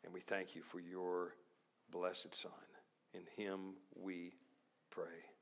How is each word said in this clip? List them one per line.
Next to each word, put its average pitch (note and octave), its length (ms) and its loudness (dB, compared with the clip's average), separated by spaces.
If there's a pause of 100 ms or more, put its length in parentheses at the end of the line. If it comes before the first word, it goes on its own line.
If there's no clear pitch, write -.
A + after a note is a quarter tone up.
And F2 80 -8
we F2+ 80 -2
thank F#2+ 360 2
you E2 60 -6
for F2+ 180 -4
your F2+ 560 2 (540)
blessed F2+ 440 2
Son. - 160 0 (640)
In F#2 80 -4 (140)
him F#2+ 380 2 (200)
we F2+ 380 -2 (580)
pray. - 140 0 (380)